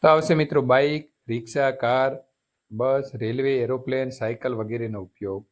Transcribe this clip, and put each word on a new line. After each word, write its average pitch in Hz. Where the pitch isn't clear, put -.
તો 170
આવશે 156
મિત્રો 147
બાઇક, 143
રિક્ષા, 120
કાર, 131
બસ, 135
રેલવે, 123
એરોપ્લેન, 131
સાયકલ 117
વગેરેનો 110
ઉપયોગ 98